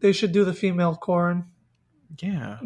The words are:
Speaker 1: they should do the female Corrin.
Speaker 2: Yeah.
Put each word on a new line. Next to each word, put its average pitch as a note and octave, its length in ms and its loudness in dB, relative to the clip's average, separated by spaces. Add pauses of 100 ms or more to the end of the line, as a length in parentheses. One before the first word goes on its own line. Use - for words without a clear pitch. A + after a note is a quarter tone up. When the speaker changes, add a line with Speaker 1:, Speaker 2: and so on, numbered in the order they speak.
Speaker 1:
they G3+ 100 4
should F#3+ 220 0
do G3+ 120 4
the F3+ 80 0
female F3 480 0
Corrin. F3 440 0 (760)
Speaker 2:
Yeah. C#3 460 -6